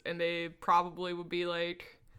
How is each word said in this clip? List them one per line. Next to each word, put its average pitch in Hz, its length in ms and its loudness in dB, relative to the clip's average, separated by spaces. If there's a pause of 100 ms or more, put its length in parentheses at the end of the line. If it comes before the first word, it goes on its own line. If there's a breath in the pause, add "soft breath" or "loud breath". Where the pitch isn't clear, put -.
and 170 160 -2
they 170 280 0
probably 175 640 2
would 175 160 -8
be, 175 160 0
like, 175 540 -4 (200)